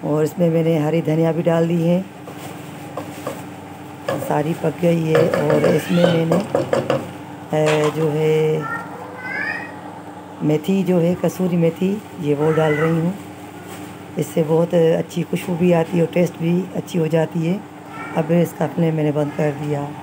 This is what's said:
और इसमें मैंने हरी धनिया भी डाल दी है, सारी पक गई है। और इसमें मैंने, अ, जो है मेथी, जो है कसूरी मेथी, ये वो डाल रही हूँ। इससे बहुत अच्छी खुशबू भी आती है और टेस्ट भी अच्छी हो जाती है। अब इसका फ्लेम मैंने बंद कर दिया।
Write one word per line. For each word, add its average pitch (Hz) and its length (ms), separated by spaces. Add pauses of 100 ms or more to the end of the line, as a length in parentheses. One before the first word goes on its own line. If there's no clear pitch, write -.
और 151 200
इसमें 165 260
मैंने 165 280
हरी 156 240
धनिया 160 300
भी 160 100
डाल 165 260
दी 170 140
है, 175 240 (2000)
सारी 151 440
पक 160 280
गई 170 220
है। 160 260
और 151 460
इसमें 175 280
मैंने, 165 320
अ, - 1600
जो 156 140
है 156 540 (1800)
मेथी, 156 420
जो 180 160
है 175 160
कसूरी 175 420
मेथी, 185 440 (200)
ये 147 120
वो 151 180
डाल 156 220
रही 165 260
हूँ। 170 140 (1040)
इससे 160 240
बहुत 165 300
अच्छी 165 500
खुशबू 175 320
भी 175 160
आती 165 260
है 165 80
और 156 80
टेस्ट 175 240
भी 175 260 (120)
अच्छी 180 240
हो 160 80
जाती 160 400
है। 196 120 (580)
अब 160 140
इसका 170 360
फ्लेम 160 280
मैंने 151 160
बंद 147 260
कर 151 140
दिया। 143 380 (140)